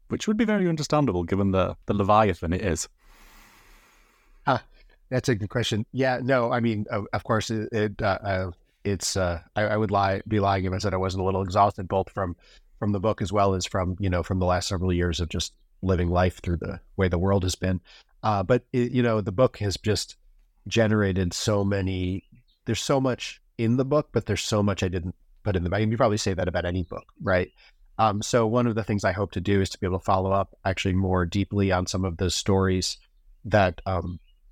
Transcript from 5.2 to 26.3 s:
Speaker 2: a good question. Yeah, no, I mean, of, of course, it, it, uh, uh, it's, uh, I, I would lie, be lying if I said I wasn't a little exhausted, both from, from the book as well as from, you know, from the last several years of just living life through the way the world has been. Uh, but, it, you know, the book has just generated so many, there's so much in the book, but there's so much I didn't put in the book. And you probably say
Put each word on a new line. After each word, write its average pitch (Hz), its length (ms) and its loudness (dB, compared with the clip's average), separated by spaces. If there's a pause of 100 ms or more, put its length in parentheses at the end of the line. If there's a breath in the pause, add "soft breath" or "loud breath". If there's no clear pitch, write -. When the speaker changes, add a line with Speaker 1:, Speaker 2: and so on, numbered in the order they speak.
Speaker 2:
a 123 60 2
good 101 140 -4
question. 113 420 -2
Yeah, 123 300 0
no, 123 300 2
I 123 80 0
mean, 110 320 0
of, 107 220 -4
of 110 100 -2
course, 110 260 0
it, 110 220 -4
it, 107 300 -2
uh, 98 200 0
uh, 95 300 -2 (320)
it's, - 320 -4
uh, 87 240 -2 (160)
I, 107 80 0
I 107 140 0
would 110 120 0
lie, 98 380 2
be 107 120 0
lying 98 260 2
if 92 80 -2
I 92 60 -2
said 95 140 -2
I 95 40 0
wasn't 92 240 -2
a 92 40 0
little 95 160 0
exhausted, 98 460 2
both 95 240 0
from, 92 240 -4 (420 soft breath)
from 104 140 -2
the 101 80 0
book 107 220 0
as 95 100 -4
well 101 240 2
as 90 100 -2
from, 90 340 -2
you 98 100 0
know, 87 120 2
from 92 180 -2
the 90 60 0
last 90 220 0
several 92 260 0
years 87 260 0
of 85 100 -2
just - 240 -6 (280)
living 90 280 2
life 90 340 2
through 87 140 -2
the - 220 -8 (180)
way 95 100 4
the 87 100 0
world 98 260 2
has 90 120 -2
been. 92 260 -2 (400 loud breath)
Uh, 104 220 0
but, 123 300 2
it, 123 180 0
you 127 100 2
know, 113 200 2
the 98 100 -4
book 127 260 2
has 101 200 -2
just - 400 -2 (500)
generated 101 680 2
so 104 300 0
many, 95 600 -2 (420)
there's 110 160 -2
so 139 200 2
much - 400 -4 (160)
in 117 200 2
the 135 80 2
book, 147 260 0
but 117 140 -2
there's 98 180 -2
so 107 200 2
much 101 200 0
I 95 40 2
didn't 87 280 -4 (280)
put 98 120 0
in 85 80 0
the 87 60 -2
book. 98 100 -2
And 110 120 0
you 117 60 -2
probably 110 200 2
say 98 160 -2